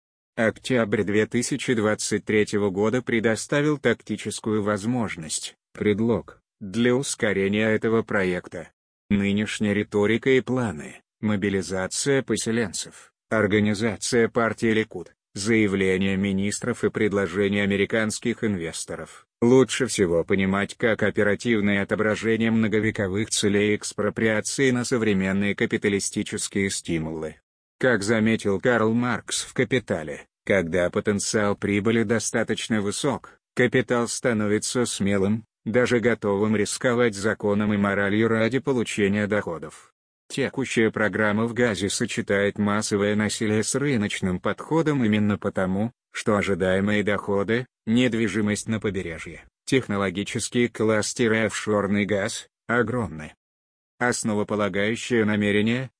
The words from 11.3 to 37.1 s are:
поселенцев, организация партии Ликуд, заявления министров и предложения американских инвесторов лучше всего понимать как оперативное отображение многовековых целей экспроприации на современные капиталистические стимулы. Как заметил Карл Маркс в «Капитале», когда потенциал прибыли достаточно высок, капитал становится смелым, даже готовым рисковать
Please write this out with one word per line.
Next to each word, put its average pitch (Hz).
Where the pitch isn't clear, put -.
поселенцев, -
организация 107
партии 113
Ликуд, 107
заявления 98
министров 101
и 104
предложения 101
американских 104
инвесторов 82
лучше 127
всего 85
понимать 95
как 107
оперативное 101
отображение 110
многовековых 107
целей 104
экспроприации 110
на 123
современные 101
капиталистические 101
стимулы. 78
Как 120
заметил 107
Карл 113
Маркс 120
в -
«Капитале», 87
когда 87
потенциал 104
прибыли 104
достаточно 110
высок, 104
капитал 123
становится 107
смелым, 101
даже 120
готовым 107
рисковать 117